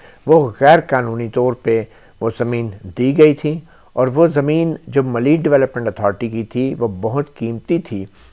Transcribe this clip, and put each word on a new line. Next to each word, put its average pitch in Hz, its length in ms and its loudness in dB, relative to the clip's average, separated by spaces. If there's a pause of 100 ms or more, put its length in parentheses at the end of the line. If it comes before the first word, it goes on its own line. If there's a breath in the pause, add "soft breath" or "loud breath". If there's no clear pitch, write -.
(280 soft breath)
वो 151 160 6
गैर 139 380 4
कानूनी 117 480 -4
तौर 123 340 0
पे 113 240 0 (340 soft breath)
वो 113 100 -2
ज़मीन 117 420 -4 (120)
दी 123 280 -2
गई 151 200 6
थी 151 340 -6 (280 soft breath)
और 127 140 0
वो 151 180 2
ज़मीन 151 500 0 (120)
जो 131 140 0
मलीर 131 380 0
डेवलपमेंट 139 460 0
अथॉरिटी 104 420 -4
की 110 140 -6
थी, 127 300 -4
वो 117 140 -4
बहुत 110 500 -6
कीमती 117 420 -4
थी। 98 280 -8 (260 soft breath)